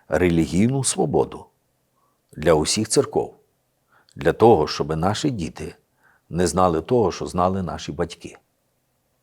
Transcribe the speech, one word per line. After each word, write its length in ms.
релігійну 760
свободу 600
для 180
усіх 340
церков, 460
для 160
того, 340
щоб 300
наші 340
діти 440
не 160
знали 360
того, 300
що 140
знали 360
наші 300
батьки. 460